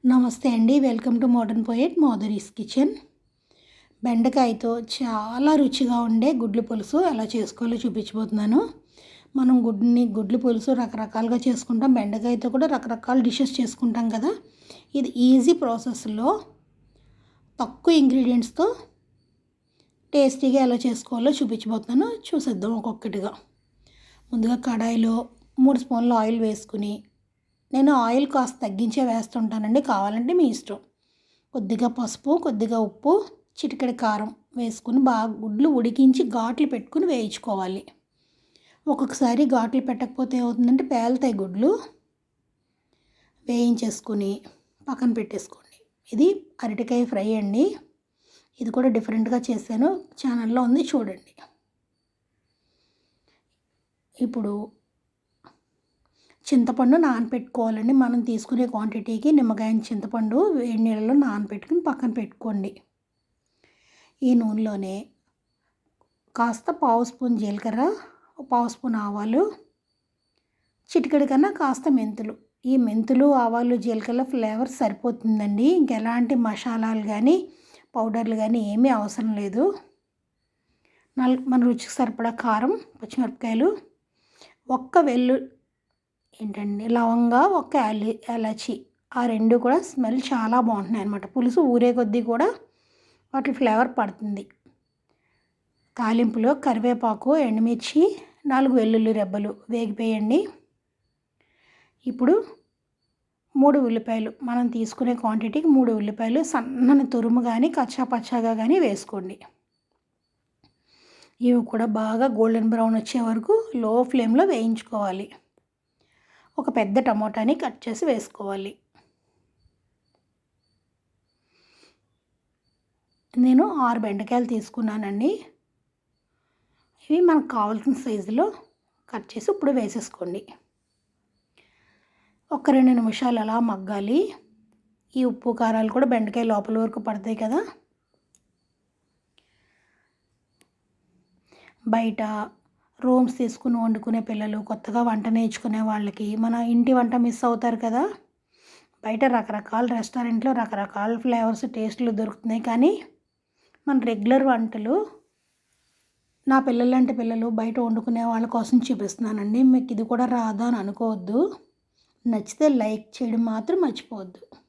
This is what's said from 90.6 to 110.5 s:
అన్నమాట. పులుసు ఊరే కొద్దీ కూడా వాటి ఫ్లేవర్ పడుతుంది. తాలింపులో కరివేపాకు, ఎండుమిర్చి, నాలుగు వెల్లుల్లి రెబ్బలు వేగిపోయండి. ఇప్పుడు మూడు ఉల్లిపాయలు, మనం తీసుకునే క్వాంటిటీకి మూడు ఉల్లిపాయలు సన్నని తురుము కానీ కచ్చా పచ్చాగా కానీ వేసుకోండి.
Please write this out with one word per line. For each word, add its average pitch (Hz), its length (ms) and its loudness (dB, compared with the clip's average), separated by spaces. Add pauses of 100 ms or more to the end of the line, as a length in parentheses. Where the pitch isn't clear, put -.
అన్నమాట. 202 360 -6
పులుసు 247 220 2
ఊరే 247 340 4
కొద్దీ 240 280 0
కూడా 240 340 0 (760)
వాటి 269 180 -2
ఫ్లేవర్ 240 360 2 (100)
పడుతుంది. 202 500 -6 (1500)
తాలింపులో 226 560 2
కరివేపాకు, 240 840 0
ఎండుమిర్చి, 240 840 0 (240)
నాలుగు 269 280 2
వెల్లుల్లి 220 380 2
రెబ్బలు 202 440 -2 (140)
వేగిపోయండి. 226 800 -2 (1600)
ఇప్పుడు 254 400 2 (1120)
మూడు 285 240 6
ఉల్లిపాయలు, 226 540 -2 (100)
మనం 240 240 -2
తీసుకునే 233 480 -2
క్వాంటిటీకి 233 520 -2
మూడు 262 240 6
ఉల్లిపాయలు 226 520 -2
సన్నని 254 640 2
తురుము 233 340 2
కానీ 240 280 2
కచ్చా 262 340 -2
పచ్చాగా 226 500 -2
కానీ 233 260 2
వేసుకోండి. 202 600 -4 (2000)